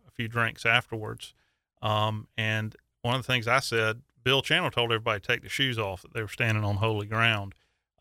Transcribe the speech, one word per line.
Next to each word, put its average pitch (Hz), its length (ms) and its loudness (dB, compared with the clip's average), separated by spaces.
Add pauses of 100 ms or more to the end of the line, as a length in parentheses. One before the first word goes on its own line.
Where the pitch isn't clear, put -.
a - 60 -20
few 117 160 -6
drinks 113 380 -2
afterwards. 113 680 -2 (480)
Um, 107 540 0
and 110 400 -2 (260)
one 120 120 0
of 127 80 -2
the - 100 -14
things 117 160 0
I 127 120 4
said, 113 420 0 (200)
Bill 131 200 2
Chandler 165 280 0
told 120 220 0
everybody 110 260 0
to - 80 -12
take 120 140 0
their - 80 -14
shoes 131 300 0
off, 95 240 -4
that - 100 -20
they 117 80 -4
were 107 80 -4
standing 110 340 0
on 104 140 2
holy 104 300 0
ground. 110 480 0 (460)